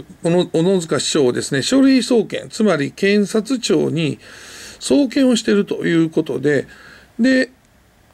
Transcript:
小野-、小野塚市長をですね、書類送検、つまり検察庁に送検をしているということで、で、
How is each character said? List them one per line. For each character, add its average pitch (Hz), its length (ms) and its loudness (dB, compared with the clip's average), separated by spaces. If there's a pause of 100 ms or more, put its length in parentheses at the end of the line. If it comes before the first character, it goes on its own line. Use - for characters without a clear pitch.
(240)
小 170 60 0
野-、 175 180 2
小 165 160 0
野 190 160 2
塚 160 200 -4
市 - 120 -4
長 143 160 2
を 123 60 2
で 113 80 -4
す - 120 -6
ね、 139 80 0
書 262 200 2
類 262 220 4
送 226 220 0
検、 - 280 -10
つ - 100 -2
ま 196 120 2
り 139 160 -4
検 202 380 0
察 220 300 -2
庁 151 300 0
に 147 300 -4 (600)
送 277 280 2
検 269 180 0
を 247 100 4
し - 80 -4
て 226 80 -2
い 214 40 2
る 202 100 2
と - 200 -6
い 175 100 0
う 165 140 2
こ 160 140 0
と 156 160 -6
で、 143 280 0 (520)
で、 262 300 2 (640)